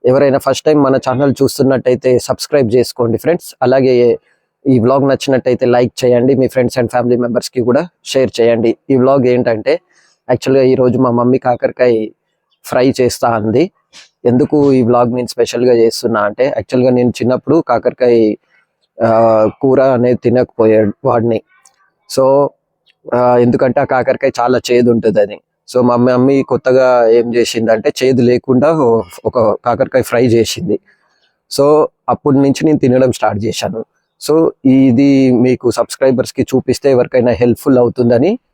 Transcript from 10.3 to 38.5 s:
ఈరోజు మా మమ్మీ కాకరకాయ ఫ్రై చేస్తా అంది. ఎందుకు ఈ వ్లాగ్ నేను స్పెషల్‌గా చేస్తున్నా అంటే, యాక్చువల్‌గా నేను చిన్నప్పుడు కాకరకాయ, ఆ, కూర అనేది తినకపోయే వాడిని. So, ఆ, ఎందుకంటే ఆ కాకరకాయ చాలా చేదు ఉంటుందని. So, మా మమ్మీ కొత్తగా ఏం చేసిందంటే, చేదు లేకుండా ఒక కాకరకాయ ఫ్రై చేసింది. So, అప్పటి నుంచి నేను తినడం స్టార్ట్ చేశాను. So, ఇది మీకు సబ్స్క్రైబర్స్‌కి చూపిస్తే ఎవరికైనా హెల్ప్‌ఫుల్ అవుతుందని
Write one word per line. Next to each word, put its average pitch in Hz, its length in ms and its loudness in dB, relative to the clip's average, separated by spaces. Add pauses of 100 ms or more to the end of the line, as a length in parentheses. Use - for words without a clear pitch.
ఈరోజు 127 340 2
మా 123 140 0
మమ్మీ 120 260 0
కాకరకాయ 123 680 -2 (560)
ఫ్రై 127 380 0
చేస్తా 120 280 0
అంది. 117 420 -2 (540)
ఎందుకు 139 480 2
ఈ 131 80 2
వ్లాగ్ 120 320 0
నేను 123 140 -6
స్పెషల్‌గా 120 460 0
చేస్తున్నా 113 480 0
అంటే, 104 240 -2
యాక్చువల్‌గా 127 460 -2
నేను 123 180 2
చిన్నప్పుడు 127 600 -2
కాకరకాయ, 117 680 0 (680)
ఆ, 113 40 0 (520)
కూర 135 200 2
అనేది 123 420 2
తినకపోయే 113 640 2 (200)
వాడిని. 117 360 -2 (680)
So, 135 400 0 (640)
ఆ, 123 240 2
ఎందుకంటే 123 440 0
ఆ - 20 -2
కాకరకాయ 127 560 -2
చాలా 123 200 0 (120)
చేదు 120 200 2
ఉంటుందని. 104 500 -2 (260)
So, 123 140 -2
మా 120 140 0
మమ్మీ 127 480 0
కొత్తగా 127 640 0
ఏం 117 280 0
చేసిందంటే, 113 580 -2 (100)
చేదు 127 180 0
లేకుండా 123 500 0 (540)
ఒక 110 280 0 (120)
కాకరకాయ 123 360 -2
ఫ్రై 123 260 0
చేసింది. 113 520 -2 (720)
So, 147 360 0 (220)
అప్పటి 135 280 0
నుంచి 139 260 0
నేను 156 140 2
తినడం 127 340 0
స్టార్ట్ 104 340 -4
చేశాను. 113 400 -8 (360)
So, 156 300 0 (140)
ఇది 135 640 4
మీకు 123 400 0
సబ్స్క్రైబర్స్‌కి 123 720 -2
చూపిస్తే 131 480 -2
ఎవరికైనా 123 400 0
హెల్ప్‌ఫుల్ 123 460 0
అవుతుందని 123 640 0 (140)